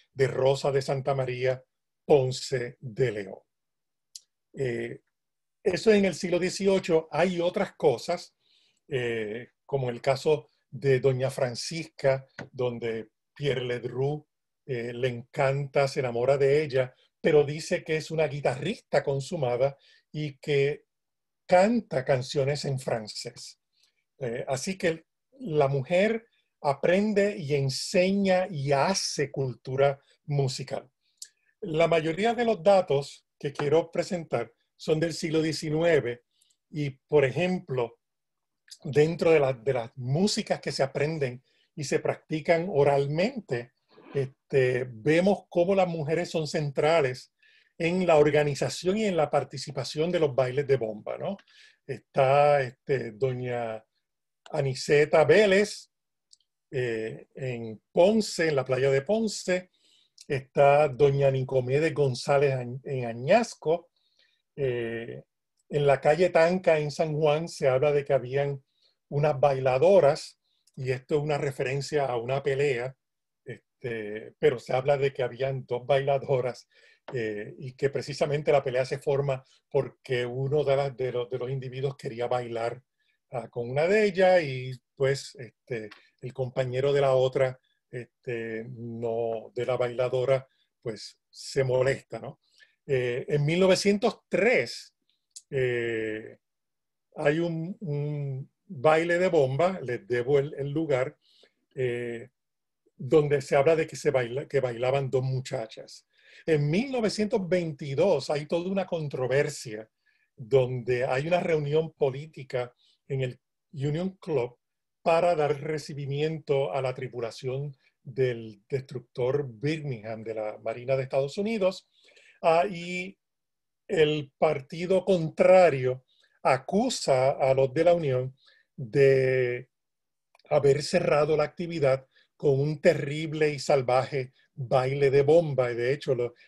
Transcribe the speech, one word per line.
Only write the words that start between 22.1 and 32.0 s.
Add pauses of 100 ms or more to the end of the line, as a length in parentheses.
en
francés. (580)
Eh,
así
que (340)
la
mujer (360)
aprende
y
enseña
y
hace
cultura (260)
musical. (720)
La
mayoría